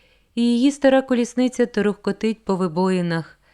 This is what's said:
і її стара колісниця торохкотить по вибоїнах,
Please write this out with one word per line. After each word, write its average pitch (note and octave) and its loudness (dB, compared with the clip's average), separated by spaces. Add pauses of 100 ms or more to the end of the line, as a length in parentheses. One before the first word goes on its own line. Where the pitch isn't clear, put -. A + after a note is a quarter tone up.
(360)
і A#3 0
її A#3+ 2
стара C4+ 4
колісниця B3 0
торохкотить G#3 -4
по F#3+ -2
вибоїнах, F3 -2 (140)